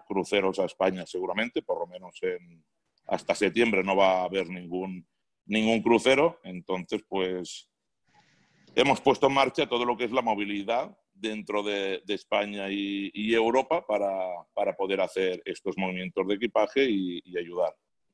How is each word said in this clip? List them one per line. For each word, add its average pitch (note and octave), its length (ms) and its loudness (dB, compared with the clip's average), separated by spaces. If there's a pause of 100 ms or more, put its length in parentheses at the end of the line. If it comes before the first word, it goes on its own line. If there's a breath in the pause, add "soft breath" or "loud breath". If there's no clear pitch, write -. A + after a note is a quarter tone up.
cruceros F#2+ 500 2
a F#2+ 60 2
España F#2 400 0
seguramente, F#2 560 -4
por F2 200 -6
lo E2+ 60 -4
menos F2+ 360 -18
en, F2 420 -8 (420)
hasta F#2 280 -2
septiembre G2+ 500 2
no G2 100 0
va F#2+ 280 4
a - 20 -2
haber F2+ 240 -2
ningún, F2+ 580 -8 (380)
ningún A2 380 2
crucero. C3 640 4
Entonces, F#2 640 -6
pues F#2 640 -6 (1040 soft breath)
hemos C3+ 280 4
puesto C#3 240 4
en C3+ 80 4
marcha C#3 340 2
todo A#2+ 160 0
lo A#2+ 140 0
que A#2+ 60 -2
es A2 80 -2
la B2+ 100 2
movilidad G#2 720 -4 (160)
dentro G#2 500 -4
de, G2 440 -4
de G#2 80 -2
España G2+ 560 -4
y, G2 420 -4
y G#2+ 220 -2
Europa B2+ 520 2
para, G2+ 240 0 (440)
para G2 200 0
poder F#2+ 280 -2
hacer F#2 420 -2
estos F#2 320 -8
movimientos F#2 500 -4
de G2+ 100 0
equipaje A2+ 520 0
y, F#2 340 -2
y F2+ 140 -12
ayudar. F2 400 -4 (380)